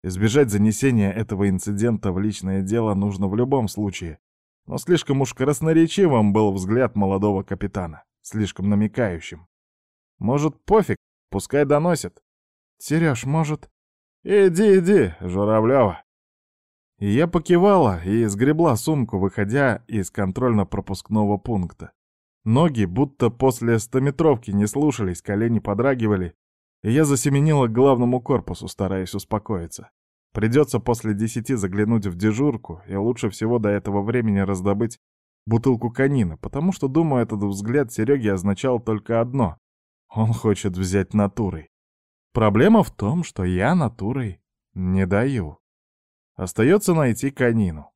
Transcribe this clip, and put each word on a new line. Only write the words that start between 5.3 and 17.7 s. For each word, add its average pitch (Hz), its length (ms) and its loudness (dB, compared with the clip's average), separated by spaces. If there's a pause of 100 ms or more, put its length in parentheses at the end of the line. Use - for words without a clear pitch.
красноречивым 156 1000 2
был 104 200 4
взгляд 104 420 0
молодого 98 480 0
капитана, 92 640 -8 (160)
слишком 101 480 -4
намекающим. 101 760 -2 (720)
«Может, 143 460 -2
пофиг, 208 340 2 (320)
пускай - 340 -2
доносит?» 147 580 -2 (560)
«Сереж, 147 460 0
может?» 151 460 -4 (540)
«Иди, 196 540 4
иди, 170 420 4
Журавлева!» 107 840 2 (920)
И 101 100 -4
я 131 180 2
покивала 170 800 4